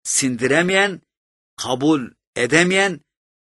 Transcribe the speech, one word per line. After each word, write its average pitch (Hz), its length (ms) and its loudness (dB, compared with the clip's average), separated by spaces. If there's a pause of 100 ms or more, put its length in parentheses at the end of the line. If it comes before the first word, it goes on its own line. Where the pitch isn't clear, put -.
sindiremeyen, 160 1000 0 (560)
kabul 131 540 0 (260)
edemeyen 175 640 0 (520)